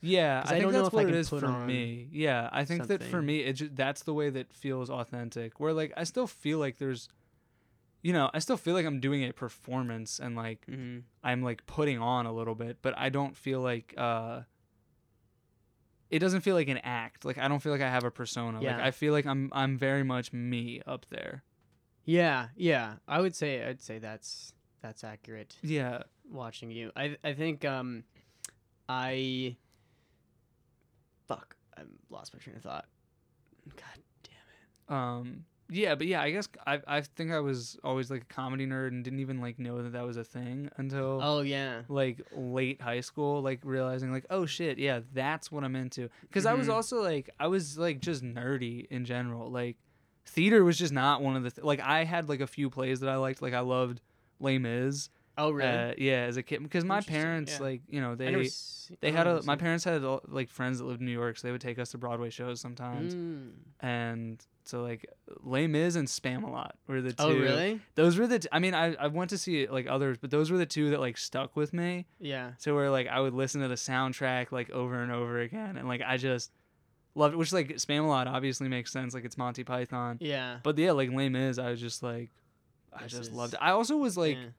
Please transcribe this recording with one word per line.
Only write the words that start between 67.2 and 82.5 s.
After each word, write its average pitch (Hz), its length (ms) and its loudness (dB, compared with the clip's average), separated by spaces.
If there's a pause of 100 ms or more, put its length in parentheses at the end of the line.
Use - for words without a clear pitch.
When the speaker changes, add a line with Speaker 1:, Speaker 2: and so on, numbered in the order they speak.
Speaker 2:
Oh, 143 100 6
really? 147 460 4 (160)
Speaker 1:
Those 170 220 8
were 233 100 6
the 233 120 4
t-, 170 120 -4
I 160 80 4
mean, 185 160 4
I, 165 200 4
I 147 120 0
went 165 240 0
to 202 60 -2
see, 151 300 0
like, 131 200 -2
others, 135 320 2
but 139 120 -6
those 156 200 4
were 185 60 4
the 175 80 4
two 151 260 2
that, 147 80 2
like, 123 180 -2
stuck - 380 -4
with 151 180 0
me. 175 320 -2 (140)
Speaker 2:
Yeah. 131 380 -6
Speaker 1:
So 147 180 2
where, 139 160 4
like, 127 160 2
I 127 140 0
would 135 120 2
listen 135 280 0
to 135 80 0
the 123 60 0
soundtrack, 127 760 0
like, 123 180 -4
over 123 320 -2
and 123 100 -2
over 120 280 -2
again, 196 380 -6
and, 127 100 -6
like, 123 180 -2
I 127 120 2
just 127 340 0 (640)
loved 147 180 6
it, 170 40 -2
which, 165 160 2
like, 156 160 2
Spamalot 147 580 2
obviously 131 400 0
makes 123 240 -2
sense, 127 220 -4
like, 123 120 -8
it's 120 120 -10
Monty 123 260 -4
Python. 123 560 -4
Speaker 2:
Yeah. 131 420 -4
Speaker 1:
But, 143 160 2
yeah, 170 140 6
like, 135 200 4
Les 135 180 2
Mis, 127 280 2
I 123 140 -2
was 120 80 -2
just, 117 240 -6
like, 120 260 -6 (640)